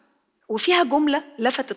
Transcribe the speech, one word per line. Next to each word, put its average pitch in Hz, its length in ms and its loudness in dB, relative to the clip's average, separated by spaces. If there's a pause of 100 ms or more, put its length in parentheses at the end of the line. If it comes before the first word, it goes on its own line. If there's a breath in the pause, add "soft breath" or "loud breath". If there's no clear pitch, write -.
(480)
وفيها 349 360 2
جملة 285 400 0 (140)
لفتت 233 380 -2